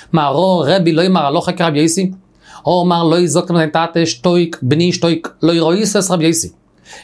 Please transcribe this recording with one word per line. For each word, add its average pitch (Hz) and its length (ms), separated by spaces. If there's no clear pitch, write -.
מארו 165 540
רבי 170 260
לא 170 140
אמר 175 200
הלכה 165 260
כרבי 165 280
יוסי? 185 300
אומר 175 380
לא 165 140
יזעק 180 320
להם 175 80
זיין 156 120
טאטע, 165 360
שטויק, 175 560
בני 156 300
שטויק, 170 360
לא 160 100
יראו 165 200
איסוס 202 380
רבי 165 160
יוסי. 160 220